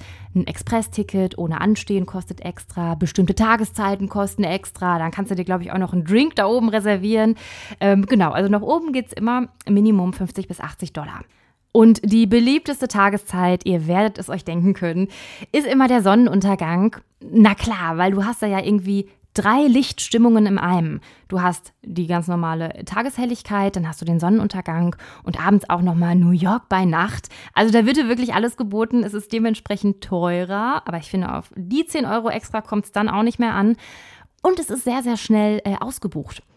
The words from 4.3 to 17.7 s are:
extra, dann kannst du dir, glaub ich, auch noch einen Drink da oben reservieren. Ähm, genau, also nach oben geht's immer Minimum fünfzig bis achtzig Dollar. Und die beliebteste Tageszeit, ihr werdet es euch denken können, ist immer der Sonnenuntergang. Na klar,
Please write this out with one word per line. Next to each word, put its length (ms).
extra, 560
dann 100
kannst 220
du 20
dir, 80
glaub 180
ich, 120
auch 60
noch 140
einen 120
Drink 320
da 100
oben 220
reservieren. 640
Ähm, 260
genau, 240
also 180
nach 140
oben 300
geht's 200
immer 360
Minimum 440
fünfzig 340
bis 140
achtzig 320
Dollar. 320
Und 320
die 240
beliebteste 580
Tageszeit, 800
ihr 220
werdet 300
es 100
euch 160
denken 280
können, 360
ist 160
immer 220
der 120
Sonnenuntergang. 920
Na 280
klar, 420